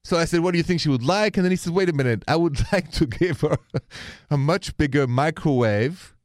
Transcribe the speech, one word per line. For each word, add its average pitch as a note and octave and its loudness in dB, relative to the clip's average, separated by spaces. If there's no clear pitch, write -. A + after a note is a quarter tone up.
So F#3 0
I E3 2
said, E3+ 0
"What F3 2
do F3 0
you E3+ 2
think F3 0
she - -2
would B2+ 2
like?" G3+ 0
And F#3+ 2
then F3+ 2
he F#3 2
said, E3+ -6
"Wait F#3 2
a E3+ -2
minute, B2 0
I D3+ 0
would E3+ 0
<laughs> - -4
like F3+ 0
to - 2
give D3+ -2
her D3+ 0
a D3 2
much D3+ -2
bigger C#3+ 2
microwave B2+ 0